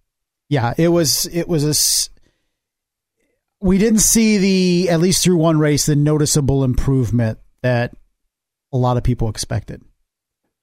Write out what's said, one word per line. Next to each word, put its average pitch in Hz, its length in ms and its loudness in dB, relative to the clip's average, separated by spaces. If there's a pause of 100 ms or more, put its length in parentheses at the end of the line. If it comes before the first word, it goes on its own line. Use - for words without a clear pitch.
(500)
yeah, 123 280 -2
it 165 100 2
was, 170 400 0
it 165 200 -8
was 156 160 -2
a 151 60 -2
s-, - 400 -2 (1500)
we 190 160 2
didn't 220 220 2
see 214 380 2
the, 185 520 2
at 165 100 2
least 180 240 0
through 180 140 2
one 160 220 2
race, 151 260 0
the 151 100 0
noticeable 147 680 0
improvement 120 760 0 (240)
that 123 320 -2 (800)
a 135 40 -2
lot 123 200 0
of 120 60 -4
people 117 260 -2
expected. - 540 -10 (800)